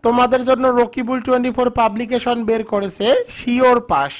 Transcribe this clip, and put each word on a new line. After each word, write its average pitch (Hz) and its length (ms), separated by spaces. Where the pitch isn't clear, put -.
তোমাদের 247 460
জন্য 254 200
রকিবুল 247 580
টোয়েন্টি 254 300
ফোর 247 140
পাবলিকেশন 240 680
বের 226 140
করেছে 196 340
শিওর 247 520
পাস 143 400